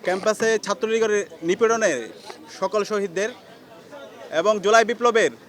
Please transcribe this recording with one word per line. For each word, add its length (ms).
ক্যাম্পাসে 560
ছাত্রলীগের 640
নিপীড়নের 680
সকল 240
শহীদদের 460
এবং 280
জুলাই 260
বিপ্লবের 460